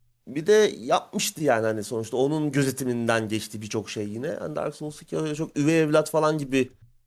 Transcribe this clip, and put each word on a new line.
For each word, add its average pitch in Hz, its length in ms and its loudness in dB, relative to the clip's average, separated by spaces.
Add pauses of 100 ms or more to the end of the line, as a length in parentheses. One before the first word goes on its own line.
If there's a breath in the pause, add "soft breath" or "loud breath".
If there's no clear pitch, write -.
(260)
bir 151 200 -8
de 208 320 6
yapmıştı 151 680 -2
yani 113 220 4
hani 110 180 0
sonuçta 113 320 -4
onun 147 360 2
gözetiminden 123 760 0
geçti 107 340 -6
birçok 107 280 -6
şey 107 180 -6
yine. 117 180 -8
Yani 160 300 -8
Dark 151 180 -4
Souls 151 280 -12
iki 156 160 -8
öyle 156 160 -4
çok 147 240 -6
üvey 160 220 4
evlat 156 300 2
falan 156 280 2
gibi 131 320 0 (360)